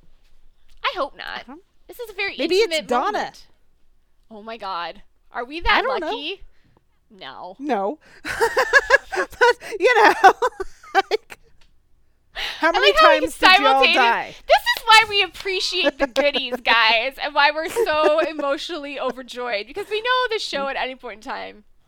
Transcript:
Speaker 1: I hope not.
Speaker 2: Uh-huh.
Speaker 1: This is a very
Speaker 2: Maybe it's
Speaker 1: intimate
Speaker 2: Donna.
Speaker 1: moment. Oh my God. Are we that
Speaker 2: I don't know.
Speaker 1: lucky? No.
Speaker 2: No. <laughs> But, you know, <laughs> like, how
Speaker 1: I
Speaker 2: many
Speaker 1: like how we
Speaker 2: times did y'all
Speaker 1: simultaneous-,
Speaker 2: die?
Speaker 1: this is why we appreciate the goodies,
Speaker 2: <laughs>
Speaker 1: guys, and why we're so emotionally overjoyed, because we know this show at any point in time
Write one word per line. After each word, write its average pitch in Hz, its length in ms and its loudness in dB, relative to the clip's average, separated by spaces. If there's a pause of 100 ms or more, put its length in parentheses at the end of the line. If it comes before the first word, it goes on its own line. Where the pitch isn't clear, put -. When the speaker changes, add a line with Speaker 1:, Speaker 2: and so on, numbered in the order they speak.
(840)
Speaker 1:
I 539 120 -2
hope 311 200 -6
not. 160 240 -12
Speaker 2:
Uh-huh. 240 160 -20 (320)
Speaker 1:
This 359 100 -20
is 453 120 -14
a - 20 -18
very 392 260 -6
Speaker 2:
Maybe 320 180 -2
it's 403 160 2
Speaker 1:
intimate 311 160 -4
Speaker 2:
Donna. 302 300 -2
Speaker 1:
moment. 185 280 -10 (840)
Oh 214 120 -20
my 226 140 -14
God. 180 460 -10 (300)
Are 240 120 -8
we 285 160 -12
that 440 120 0
Speaker 2:
I 370 100 2
don't 480 180 -4
know. 320 60 -6
Speaker 1:
lucky? 311 360 -8 (680)
No. 170 480 -16
Speaker 2:
No. 247 400 -4 (260)
<laughs> - 140 -8 (800)
But, - 420 0 (200)
you 480 160 4
know, 427 180 6
<laughs> - 800 0
like, - 440 -2 (1200)
how 311 120 2
Speaker 1:
I - 20 -2
Speaker 2:
many 359 200 2
Speaker 1:
like 571 40 2
how 622 160 8
we 311 80 4
Speaker 2:
times 311 180 -6
did - 40 -2
y'all 370 140 8
Speaker 1:
simultaneous-, 330 400 4
Speaker 2:
die? 220 380 0 (140)
Speaker 1:
this 807 140 4 (140)
is - 100 -10
why 440 220 6
we 403 140 0
appreciate 359 760 -4
the 277 100 -2
goodies, 262 480 -2
Speaker 2:
<laughs> 247 80 -12
Speaker 1:
guys, 233 580 2
and 294 120 -6
why 294 180 4
we're 320 160 -6
so 311 500 0 (100)
emotionally 285 720 -8
overjoyed, 240 720 -8
because 381 200 -10
we 427 120 -4
know 508 300 -2
this 427 120 -6
show 277 260 -6
at 262 80 -8
any 254 200 -8
point 220 280 -18
in 269 60 -14
time 196 340 -12 (240)